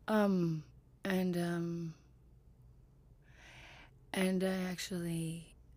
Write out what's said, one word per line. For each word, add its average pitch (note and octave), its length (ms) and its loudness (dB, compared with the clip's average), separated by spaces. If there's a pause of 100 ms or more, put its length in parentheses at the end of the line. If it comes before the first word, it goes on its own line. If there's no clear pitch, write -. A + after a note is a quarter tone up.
Um, F#3 560 4 (400)
and, F#3 340 0
um, E3+ 560 -4 (2250)
and F#3 300 2
I F#3+ 280 0
actually, E3+ 720 -6 (320)